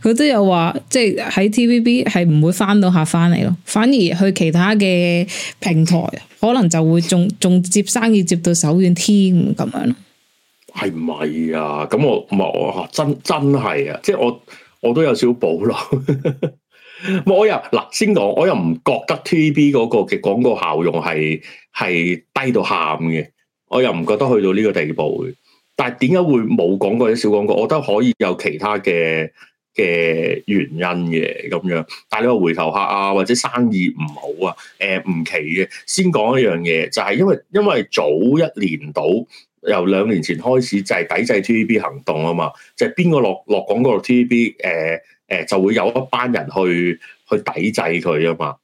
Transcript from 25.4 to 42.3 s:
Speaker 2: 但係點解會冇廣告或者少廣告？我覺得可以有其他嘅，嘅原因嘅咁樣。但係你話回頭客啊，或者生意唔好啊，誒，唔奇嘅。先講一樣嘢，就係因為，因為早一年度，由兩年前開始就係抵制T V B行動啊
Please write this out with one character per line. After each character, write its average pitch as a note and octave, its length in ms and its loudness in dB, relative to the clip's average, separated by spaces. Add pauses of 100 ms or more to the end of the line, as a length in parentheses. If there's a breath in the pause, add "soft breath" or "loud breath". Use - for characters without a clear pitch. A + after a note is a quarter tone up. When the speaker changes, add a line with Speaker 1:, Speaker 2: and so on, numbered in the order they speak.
Speaker 2:
但 B2+ 160 -2
係 B2 80 -16
點 C3 120 2
解 F3+ 100 2
會 D#3 200 2
冇 G2 360 0
廣 G2+ 200 -2
告 B2 80 2
或 A2 40 2
者 A2+ 60 2
少 A2 140 -2
廣 G#2 160 2
告？ G#2 100 0
我 G#2+ 120 0
覺 D#3 80 0
得 D3+ 60 -2
可 G#2+ 220 0
以 B2 140 2
有 F#2 200 -2
其 D2+ 200 -6
他 G#2 220 -4
嘅， D#2+ 500 -2 (460 soft breath)
嘅 E2 680 0
原 F2 260 0
因 D#2 80 -10
嘅 F2 680 -4
咁 F2 120 -4 (120)
樣。 D#2+ 120 -4 (240 loud breath)
但 A2 120 -4
係 A#2 40 0
你 - 80 2
話 A2 100 0
回 E2 100 0
頭 D#2+ 180 -2
客 G2 60 -4
啊， G2 360 -2
或 G2 100 0
者 A#2 100 0
生 B2 160 -4 (220)
意 F#2 160 0 (100)
唔 D#2 60 -6 (100)
好 E2+ 360 -6
啊， E2+ 60 -10 (240 loud breath)
誒， F#2+ 200 -2 (100)
唔 E2 160 -4
奇 - 80 -12
嘅。 E2 360 -4 (180 loud breath)
先 F#3 240 0
講 A#2 280 0
一 B2 60 2
樣 F2 140 0
嘢， E2 300 -2
就 A2 120 -4
係 G2 140 -2
因 F3+ 100 2
為， F3 140 2 (140)
因 G#3 120 0
為 E3+ 240 0
早 D2+ 200 0
一 B2+ 560 0
年 D2+ 260 -6
度， D#2+ 340 0 (360 loud breath)
由 F#2 240 0
兩 F#2+ 240 0
年 F#2+ 120 0
前 E2 160 -4
開 B2+ 240 0
始 G2+ 200 -4
就 F#2+ 120 -4
係 E2+ 240 -4
抵 G2 60 -2
制 A#2 180 0
T A#2 120 -2
V A2+ 120 2
B A2 140 0
行 C#2+ 240 -8
動 D#2 200 -2
啊 E2+ 100 -2